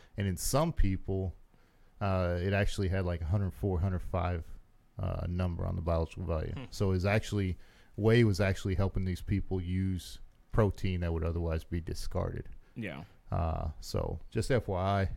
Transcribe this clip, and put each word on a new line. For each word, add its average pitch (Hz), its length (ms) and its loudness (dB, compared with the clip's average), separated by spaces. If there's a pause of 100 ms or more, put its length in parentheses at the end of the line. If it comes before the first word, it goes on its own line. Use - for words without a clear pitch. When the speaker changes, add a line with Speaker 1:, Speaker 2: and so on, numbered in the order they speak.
(180)
Speaker 1:
And 98 100 0
in 90 80 0
some 156 360 0
people, 95 640 2 (680)
uh, 92 380 2
it 98 120 0
actually 101 360 2
had, 92 180 0
like, 85 160 -2
a - 20 -4
hundred 92 300 0
four, 92 260 0
hundred 92 220 0
five, 87 420 -2 (580)
uh, 87 240 -2
number 87 400 0
on 90 100 0
the 87 60 -2
biological 82 420 0
value. 78 300 -2
Speaker 2:
Hmm. 131 160 -8
Speaker 1:
So 95 220 2
it's 92 140 2
actually, 101 500 0 (400)
whey 110 280 6
was 101 160 4
actually 95 340 0
helping 98 320 0
these 90 160 -2
people 95 380 0
use 92 580 -2 (340)
protein 95 480 2
that 85 120 0
would 82 120 0
otherwise 82 400 -2
be 85 160 -4
discarded. 82 680 -4 (280)
Speaker 2:
Yeah. 85 260 -8 (300)
Speaker 1:
Uh, 82 360 0 (120)
so - 400 -4 (100)
just 113 220 0
F 113 160 2
Y 95 120 0
I, 98 360 2